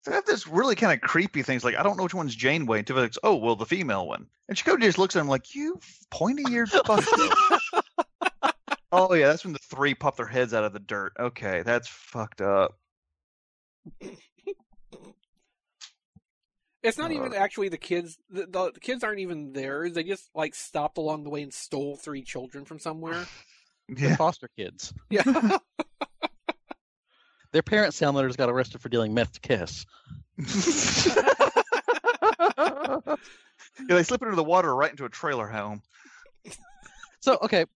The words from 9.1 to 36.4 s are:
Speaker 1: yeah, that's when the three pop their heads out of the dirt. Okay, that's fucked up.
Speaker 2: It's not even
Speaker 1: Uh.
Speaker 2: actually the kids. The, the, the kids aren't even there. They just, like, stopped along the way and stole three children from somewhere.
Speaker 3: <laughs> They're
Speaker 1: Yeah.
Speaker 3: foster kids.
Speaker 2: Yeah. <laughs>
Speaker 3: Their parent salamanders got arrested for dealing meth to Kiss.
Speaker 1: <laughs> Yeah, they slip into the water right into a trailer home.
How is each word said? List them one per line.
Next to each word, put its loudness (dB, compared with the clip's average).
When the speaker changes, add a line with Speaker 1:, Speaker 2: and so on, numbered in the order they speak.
Speaker 1:
yeah, 6
that's 2
when -8
the -10
three -2
pop -2
their -6
heads 0
out 2
of -2
the -12
dirt. -6
Okay, -4
that's 0
fucked -12
up. 2
Speaker 2:
It's 0
not -4
even -6
Speaker 1:
Uh. -4
Speaker 2:
actually -2
the -8
kids. -6
The, -8
the, -4
the -20
kids -6
aren't -4
even -8
there. -6
They -6
just, -8
like, -2
stopped -6
along -4
the -10
way -6
and -12
stole -6
three -12
children -12
from -16
somewhere. -8
Speaker 3:
<laughs> -20
They're 0
Speaker 1:
Yeah. 4
Speaker 3:
foster 0
kids. -12
Speaker 2:
Yeah. 2
<laughs> 4
Speaker 3:
Their 4
parent 2
salamanders 2
got 2
arrested -2
for -12
dealing 0
meth 2
to -20
Kiss. -2
Speaker 1:
<laughs> 2
Yeah, 6
they 6
slip -2
into -4
the 2
water 4
right 2
into -12
a -8
trailer -4
home. -6